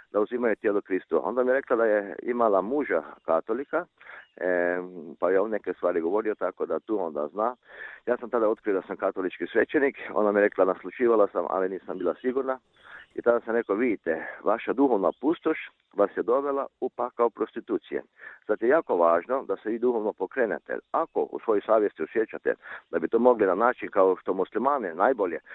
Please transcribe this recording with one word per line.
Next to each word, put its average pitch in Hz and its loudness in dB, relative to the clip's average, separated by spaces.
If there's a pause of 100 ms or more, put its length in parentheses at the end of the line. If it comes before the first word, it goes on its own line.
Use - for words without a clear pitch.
(120)
da 101 2
uzimaju 117 0
tijelo 101 0
Kristovo?" 87 -2
Onda 117 0
mi 127 0
je 127 2
rekla 135 0
da 113 2
je 104 0
imala 117 2
muža 104 -2 (200)
katolika, 120 -2 (520)
e, 87 0 (420)
pa 87 2
je 95 4
on 107 -2
neke 101 -4
stvari 90 -2
govorio, 104 0
tako 92 -4
da 80 -4
tu 110 -4
onda 76 -4
zna. 107 -4 (500)
Ja 120 0
sam 117 -10
tada 113 2
otkrio 107 0
da 92 -2
sam 95 -8
katolički 92 -4
svećenik, 135 0 (180)
ona 104 2
mi 104 2
je 101 6
rekla: 101 4
"Naslušivala 101 2
sam, 90 -4
ali 92 -2
nisam 95 -10
bila 87 -2
sigurna." 131 -2 (560)
I - -8
tada 120 4
sam 113 -4
rekao: 110 0
"Vidite, 95 -2 (180)
vaša 107 0
duhovna 104 4
pustoš 156 -2 (380)
vas 196 4
je 180 0
dovela 139 -2 (140)
u 127 -4
pakao 120 -2
prostitucije. 104 -6 (460)
Zato 107 -2
je 117 2
jako 143 2
važno 87 2
da 98 -4
se - -10
vi 113 -4
duhovno 110 0
pokrenete. 95 -4 (120)
Ako 160 -2
u - -4
svojoj 104 0
savjesti 110 2
osjećate 80 -2 (360)
da 85 -2
bi 80 -2
to 113 2
mogli 117 6
na 92 4
način 113 0
kao 95 4
što - -4
muslimane 107 -2
najbolje, 98 0 (160)